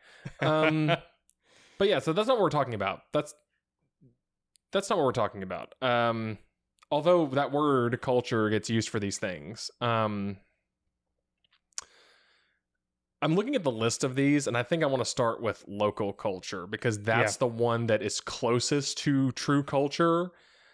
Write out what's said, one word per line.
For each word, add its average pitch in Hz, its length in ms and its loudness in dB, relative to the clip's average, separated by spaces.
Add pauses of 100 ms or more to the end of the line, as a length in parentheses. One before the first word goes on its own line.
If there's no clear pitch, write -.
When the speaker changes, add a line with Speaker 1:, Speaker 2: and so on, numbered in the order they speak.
(400)
Speaker 1:
Um, 156 460 2
Speaker 2:
<laughs> - 920 -6
Speaker 1:
but 196 100 2
yeah, 185 100 2
so 156 140 -2
that's 214 160 0
not 262 80 2
what 214 60 2
we're 165 80 4
talking 131 240 -2
about. 98 260 -4 (120)
That's, 151 220 -4 (1400)
that's 196 160 -2
not 214 100 0
what 156 60 2
we're 127 80 4
talking 104 300 -2
about. 92 400 -10
Um, 117 560 0 (520)
although 165 360 4
that 131 260 -2
word 135 480 2
culture 120 480 2
gets 107 220 0
used 113 180 2
for 113 120 -4
these 101 180 -4
things. 90 520 -8 (100)
Um, 104 580 -2 (2750)
I'm 151 140 2
looking 226 180 0
at 233 100 -2
the 139 60 0
list 113 320 -2
of 131 120 -2
these, 139 320 2
and 113 100 -2
I 120 60 0
think 160 200 -2
I 156 40 2
wanna 135 180 0
start 113 380 -2
with 107 260 -4
local 101 440 -2
culture 92 540 -6
because 107 360 -2
that's 110 320 2
Speaker 2:
Yeah. - 60 -8
Speaker 1:
the 131 80 4
one 117 400 0
that 107 140 2
is 101 180 -4
closest 127 800 -2
to 135 340 2
true 143 300 0
culture. 165 680 0 (440)